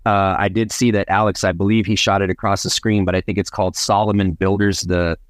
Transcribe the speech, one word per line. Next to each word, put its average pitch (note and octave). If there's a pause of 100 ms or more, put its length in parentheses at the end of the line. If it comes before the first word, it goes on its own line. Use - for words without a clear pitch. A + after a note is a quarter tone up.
uh, G2
I G2+
did G#2+
see B2
that, G2+
Alex, G2+
I F#2
believe G2+
he G#2+
shot G2
it F#2+
across G2
the -
screen, G#2
but F2+
I F#2
think G2
it's F#2+
called F#2
Solomon G2+
Builders, G2
the, F2 (120)